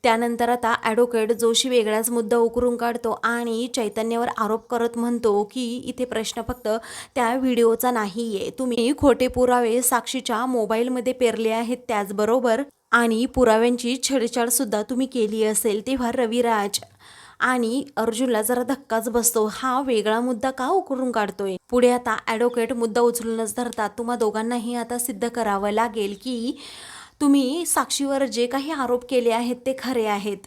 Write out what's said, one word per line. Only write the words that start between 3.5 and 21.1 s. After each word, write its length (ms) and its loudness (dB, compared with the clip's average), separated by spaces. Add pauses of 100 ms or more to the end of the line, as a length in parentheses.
चैतन्यावर 520 -2 (100)
आरोप 300 -2
करत 300 -2
म्हणतो 540 0
की, 140 -4 (200)
"इथे 200 -4
प्रश्न 420 -6
फक्त 200 -8 (480)
त्या 200 2
व्हिडिओचा 560 2
नाहीये, 580 -4 (100)
तुम्ही 380 0
खोटे 300 4
पुरावे 540 2
साक्षीच्या 640 -2
मोबाईलमध्ये 680 0
पेरले 380 2
आहेत, 260 -2 (100)
त्याचबरोबर 760 2 (320)
आणि 320 2
पुराव्यांची 760 4
छेडछाडसुद्धा 880 0
तुम्ही 180 0
केली 360 0
असेल." 440 0
तेव्हा 240 0
रविराज 680 0 (640)
आणि 420 0 (140)
अर्जुनला 440 0
जरा 220 0
धक्काच 460 -2
बसतो, 440 2
"हा 280 -2
वेगळा 380 0
मुद्दा 320 -2
का 180 -4
उकरून 420 0